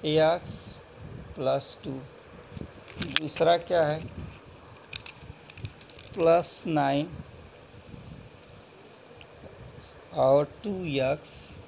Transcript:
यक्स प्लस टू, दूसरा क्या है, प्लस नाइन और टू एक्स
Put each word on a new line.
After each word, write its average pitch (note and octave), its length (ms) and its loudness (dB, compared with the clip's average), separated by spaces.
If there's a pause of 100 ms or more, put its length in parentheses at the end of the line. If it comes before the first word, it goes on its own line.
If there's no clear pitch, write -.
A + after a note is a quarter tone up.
यक्स D#3 500 4 (760)
प्लस C3+ 500 0
टू, D3+ 60 -6 (1200)
दूसरा E3 480 4
क्या E3+ 240 2
है, D3+ 160 0 (2250)
प्लस E3 520 4
नाइन D3 420 2 (3000)
और C#3 260 8 (200)
टू G#3 100 -2 (280)
एक्स C#3 340 -2 (320)